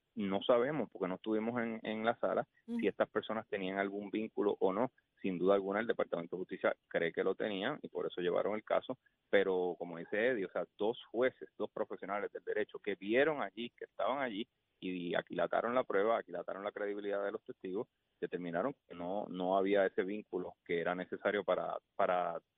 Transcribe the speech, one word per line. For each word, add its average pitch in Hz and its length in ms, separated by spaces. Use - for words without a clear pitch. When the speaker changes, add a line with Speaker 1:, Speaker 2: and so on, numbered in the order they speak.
Speaker 1:
no 98 280
sabemos, 123 480
porque 92 180
no 92 60
estuvimos 110 460
en, 113 220
en 110 220
la 117 140
sala, 101 280
Speaker 2:
Ujú. 233 120
Speaker 1:
si 214 80
estas - 220
personas 110 400
tenían 98 300
algún 101 320
vínculo 107 480
o 95 120
no. 113 200
Sin 92 180
duda 95 160
alguna, 98 240
el 117 80
Departamento 85 480
de 90 60
Justicia - 340
cree 85 240
que 95 120
lo 95 100
tenían 107 480
y - 80
por 85 160
eso 85 160
llevaron 92 320
el 110 100
caso. - 360
Pero, 92 480
como 87 180
dice 104 300
Eddie, 113 180
o - 60
sea, 90 120
dos 110 220
jueces, 123 480
dos 104 160
profesionales 98 580
del 90 120
derecho 101 340
que 101 180
vieron 127 460
allí, 113 300
que - 140
estaban 120 360
allí 117 260
y 87 360
aquilataron 90 580
la 127 100
prueba, 107 360
aquilataron 92 440
la 104 80
credibilidad 101 520
de 101 80
los 107 120
testigos, 98 440
determinaron 87 540
que - 60
no, 90 360
no 92 280
había 98 280
ese 98 180
vínculo 92 600
que 85 160
era 87 140
necesario 98 500
para, 85 320
para 87 440